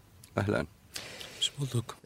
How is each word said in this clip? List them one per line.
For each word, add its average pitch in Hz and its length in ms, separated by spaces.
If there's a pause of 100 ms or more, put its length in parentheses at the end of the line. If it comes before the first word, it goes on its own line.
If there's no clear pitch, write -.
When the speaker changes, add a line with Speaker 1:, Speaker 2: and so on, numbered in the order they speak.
(360)
Speaker 1:
Ahlan. 104 320 (720)
Speaker 2:
Hoş - 200
bulduk. 127 480